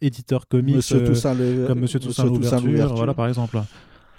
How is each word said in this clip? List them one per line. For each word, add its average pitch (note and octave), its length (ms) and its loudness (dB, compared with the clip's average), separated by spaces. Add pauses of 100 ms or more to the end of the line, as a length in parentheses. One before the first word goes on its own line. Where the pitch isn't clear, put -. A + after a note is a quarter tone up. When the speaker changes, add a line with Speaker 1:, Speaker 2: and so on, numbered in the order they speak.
Speaker 1:
éditeurs B2+ 440 -2
comics, C3 300 2
Speaker 2:
Monsieur B2+ 240 2
Speaker 1:
euh, A#2+ 60 2
Speaker 2:
Toussaint A#2+ 260 2
le-, B2+ 340 0
Speaker 1:
comme B2 140 0
Monsieur B2 200 -2
Speaker 2:
Monsieur B2 100 -8
Speaker 1:
Toussaint B2+ 180 0
Speaker 2:
Toussaint A#2+ 280 0
Speaker 1:
l'Ouverture, B2 120 0
Speaker 2:
l'Ouverture. - 280 2
Speaker 1:
voilà, A#2 180 0
par A#2 140 -2
exemple. A#2 340 -2 (560)